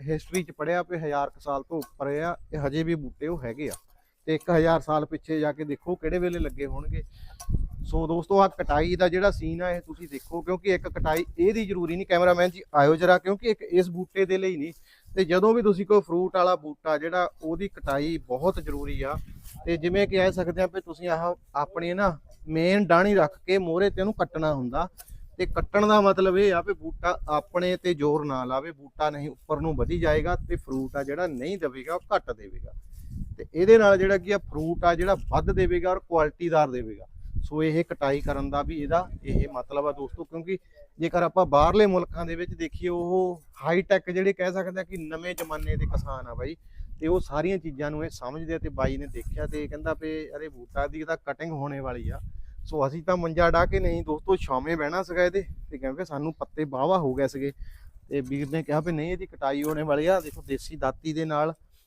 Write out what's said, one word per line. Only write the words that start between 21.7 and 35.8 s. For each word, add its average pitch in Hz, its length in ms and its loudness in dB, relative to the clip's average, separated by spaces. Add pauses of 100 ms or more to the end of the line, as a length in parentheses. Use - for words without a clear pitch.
ਨਾ 185 260 2 (280)
ਮੇਨ 175 380 4
ਡਾਹਣੀ 185 300 6
ਰੱਖ 156 300 4
ਕੇ 190 120 4
ਮੋਹਰੇ 180 320 2
ਤੇ 185 120 -2
ਉਹਨੂੰ 208 120 0
ਕੱਟਣਾ 156 400 0
ਹੁੰਦਾ। 139 360 -2 (480)
ਤੇ 185 80 0
ਕੱਟਣ 208 420 2
ਦਾ 214 140 8
ਮਤਲਬ 190 360 4
ਇਹ 202 160 6
ਆ 170 80 2
ਵੀ 196 120 -4
ਬੂਟਾ 165 460 -4 (100)
ਆਪਣੇ 175 480 0
ਤੇ 180 160 0
ਜ਼ੋਰ 147 320 0
ਨਾ 131 180 -2
ਲਾਵੇ, 135 280 -4
ਬੂਟਾ 143 380 -4
ਨਹੀਂ 147 200 -6
ਉੱਪਰ - 320 -4
ਨੂੰ 160 140 0
ਵਧੀ 156 240 0
ਜਾਏਗਾ 160 360 2
ਤੇ - 200 -4
ਫਰੂਟ 131 400 -6
ਆ 139 80 -4
ਜਿਹੜਾ 147 240 -2
ਨਹੀਂ 156 300 -6
ਦਵੇਗਾ, 139 380 -6
ਉਹ 180 40 -6 (160)
ਘੱਟ - 160 -2
ਦੇਵੇਗਾ। 104 400 -12 (680)
ਤੇ - 160 -10
ਇਹਦੇ 190 240 10
ਨਾਲ 202 200 8
ਜਿਹੜਾ 190 200 4
ਕੀ 185 140 -4
ਆ, 202 60 2
ਫਰੂਟ 160 480 -2
ਆ 170 100 6
ਜਿਹੜਾ 180 200 2
ਵੱਧ 156 360 0
ਦੇਵੇਗਾ 180 400 2